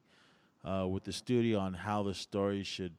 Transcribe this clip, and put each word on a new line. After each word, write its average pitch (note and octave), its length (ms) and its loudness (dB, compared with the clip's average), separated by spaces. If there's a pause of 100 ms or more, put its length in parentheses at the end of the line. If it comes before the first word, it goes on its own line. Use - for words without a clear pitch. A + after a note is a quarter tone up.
(640)
uh, F#2+ 240 0
with F#2+ 140 -2
the G2 100 -6
studio A#2 460 2
on F#2+ 160 -2
how G#2 260 -2
the G2 140 0
story G2+ 480 0
should F2+ 360 -6